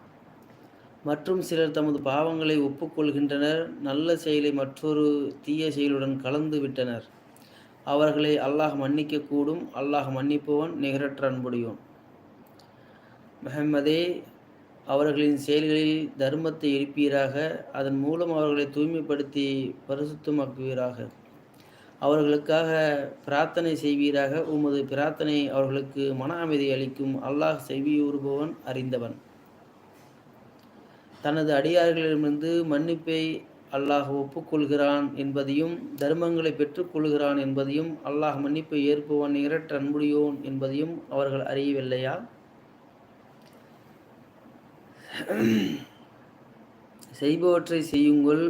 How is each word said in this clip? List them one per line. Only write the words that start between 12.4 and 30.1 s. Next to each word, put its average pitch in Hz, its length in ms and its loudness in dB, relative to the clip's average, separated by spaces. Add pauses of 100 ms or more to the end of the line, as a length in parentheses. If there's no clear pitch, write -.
முஹம்மதே, 147 600 0 (840)
அவர்களின் 147 520 2
செயல்களில் 156 640 2 (140)
தர்மத்தை 151 540 0
எடுப்பீராக, 139 640 2 (380)
அதன் 135 260 -2
மூலம் 165 360 0
அவர்களை 147 340 2
தூய்மைப்படுத்தி 147 800 -2 (360)
பரிசுத்தமாக்குவீராக. 131 1200 -4 (920)
அவர்களுக்காக 147 680 4 (520)
பிரார்த்தனை 165 540 0
செய்வீராக. 143 580 2 (160)
உமது 147 360 2
பிரார்த்தனை 147 540 0 (100)
அவர்களுக்கு 135 540 0 (120)
மன 143 220 -4
அமைதி 151 340 0
அளிக்கும். 135 520 -2
அல்லாஹ் 147 420 0
செவியுறுபவன், 143 880 0 (120)
அறிந்தவன். 127 520 -4 (2000)